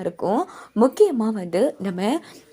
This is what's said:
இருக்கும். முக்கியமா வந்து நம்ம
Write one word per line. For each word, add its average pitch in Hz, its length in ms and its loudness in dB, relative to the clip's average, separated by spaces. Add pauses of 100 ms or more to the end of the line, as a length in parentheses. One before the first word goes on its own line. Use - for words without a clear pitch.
இருக்கும். 196 400 -2 (400)
முக்கியமா 262 460 2 (100)
வந்து 180 240 0 (240)
நம்ம 190 240 -2 (400)